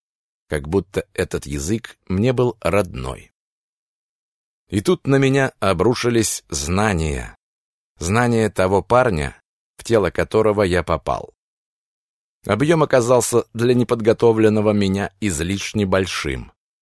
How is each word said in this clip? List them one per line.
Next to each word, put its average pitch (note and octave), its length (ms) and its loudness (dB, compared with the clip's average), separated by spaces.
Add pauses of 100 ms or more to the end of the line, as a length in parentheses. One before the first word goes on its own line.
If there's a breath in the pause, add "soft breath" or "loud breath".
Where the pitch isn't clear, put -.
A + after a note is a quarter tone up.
(500)
как D2+ 180 -6
будто F#2 460 -4
этот E2 320 -6
язык C#2+ 520 -6 (100)
мне G#2+ 260 0
был B2 260 -2
родной. C2 720 -4 (1400)
И G2 140 -2
тут F3 260 0
на C3+ 80 2
меня C3+ 440 0
обрушились A2+ 880 0
знания. D#2+ 880 -2 (600)
Знания A2+ 520 0
того F#2 320 0
парня, G2 580 0 (380)
в - 60 -20
тело G2+ 260 2
которого G#2 540 0
я F2 200 0
попал. - 500 -4 (1120)
Объем D3 380 2
оказался A#2+ 720 2
для A#2 200 0
неподготовленного A2 1000 2
меня G2 480 0
излишне G2 680 -4
большим. F2+ 640 -4 (300)